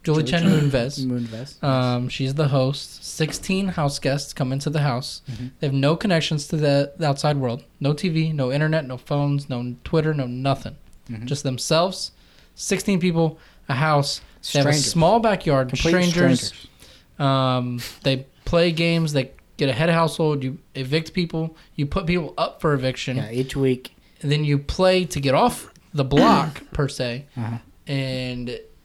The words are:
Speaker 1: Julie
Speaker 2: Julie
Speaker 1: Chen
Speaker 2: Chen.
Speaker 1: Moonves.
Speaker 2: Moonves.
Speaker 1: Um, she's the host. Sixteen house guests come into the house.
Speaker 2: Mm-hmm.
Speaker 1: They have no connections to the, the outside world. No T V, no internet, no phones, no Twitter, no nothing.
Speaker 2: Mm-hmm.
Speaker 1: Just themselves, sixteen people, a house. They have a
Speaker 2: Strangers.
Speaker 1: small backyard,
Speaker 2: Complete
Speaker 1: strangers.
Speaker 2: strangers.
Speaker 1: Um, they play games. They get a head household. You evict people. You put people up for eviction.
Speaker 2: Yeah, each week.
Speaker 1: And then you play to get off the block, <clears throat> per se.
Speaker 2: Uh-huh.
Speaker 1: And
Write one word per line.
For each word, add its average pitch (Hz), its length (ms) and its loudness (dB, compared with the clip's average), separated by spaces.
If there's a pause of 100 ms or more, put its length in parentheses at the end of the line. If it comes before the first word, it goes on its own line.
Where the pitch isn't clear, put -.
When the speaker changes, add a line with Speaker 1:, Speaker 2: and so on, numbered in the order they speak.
Speaker 1:
Julie 156 200 2
Speaker 2:
Julie - 0 -
Speaker 1:
Chen 170 180 0
Speaker 2:
Chen. 156 280 4
Speaker 1:
Moonves. 131 360 -2
Speaker 2:
Moonves. 120 580 -6
Speaker 1:
Um, 123 440 0
she's 135 260 -4
the 147 140 2
host. 135 560 -2
Sixteen 190 640 -2
house 147 300 -2
guests 143 340 -2
come 131 200 -4
into 139 160 -4
the 151 120 0
house. 131 500 -2
Speaker 2:
Mm-hmm. 120 160 -8 (140)
Speaker 1:
They 151 80 -2
have 135 60 -2
no 139 220 2
connections 180 520 0
to 165 80 -2
the, 143 420 2
the 160 80 -2
outside 143 300 0
world. 127 280 -2 (160)
No 143 140 2
T 185 140 -2
V, 160 240 0
no 135 200 0
internet, 156 340 0
no 127 120 -8
phones, 143 500 0
no 123 360 -6
Twitter, 156 280 2
no 139 140 -2
nothing. 127 500 -4 (320)
Speaker 2:
Mm-hmm. 117 180 -10
Speaker 1:
Just - 180 -4
themselves, 160 680 -2 (420)
sixteen 190 460 -2
people, 165 380 2 (300)
a 123 60 0
house. 147 460 2 (320)
They 147 60 2
have 143 80 4
a 143 60 4
Speaker 2:
Strangers. 139 180 0
Speaker 1:
small 175 300 4
backyard, 165 480 2
Speaker 2:
Complete 131 240 0
Speaker 1:
strangers. 175 560 4
Speaker 2:
strangers. - 200 -14 (520)
Speaker 1:
Um, 127 580 2 (240)
they 135 240 0 (180)
play 170 280 4
games. 165 400 2
They 135 180 0 (260)
get 139 120 0
a 127 40 2
head 156 160 2
household. 160 540 2
You 131 160 -6 (160)
evict 135 400 -2
people. 160 420 -2 (200)
You 143 100 0
put 180 200 -2
people 170 300 -2
up - 240 -4
for 156 140 2
eviction. 127 440 -2
Speaker 2:
Yeah, 107 120 -6
each 131 240 -4
week. 131 400 0 (260)
Speaker 1:
And 143 120 -2
then 151 120 0
you 143 140 2
play 185 460 2
to 151 160 -6
get 135 160 2
off 240 360 0 (220)
the 143 80 0
block, 151 640 4
<clears throat> - 60 -20
per 139 160 0
se. 123 380 -6 (100)
Speaker 2:
Uh-huh. 113 220 -4 (280)
Speaker 1:
And 127 720 -4 (260)